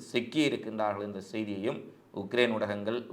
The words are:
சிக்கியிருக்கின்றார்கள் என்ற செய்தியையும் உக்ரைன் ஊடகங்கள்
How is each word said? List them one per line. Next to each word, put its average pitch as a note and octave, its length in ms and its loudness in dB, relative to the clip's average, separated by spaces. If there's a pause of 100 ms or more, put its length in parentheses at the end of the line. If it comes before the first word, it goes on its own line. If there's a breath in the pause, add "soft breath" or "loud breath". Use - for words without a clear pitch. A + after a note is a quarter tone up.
(120)
சிக்கியிருக்கின்றார்கள் A2 960 0
என்ற G2 140 -8
செய்தியையும் G#2 600 -4 (400 loud breath)
உக்ரைன் A#2+ 340 4
ஊடகங்கள் G#2 440 2 (140)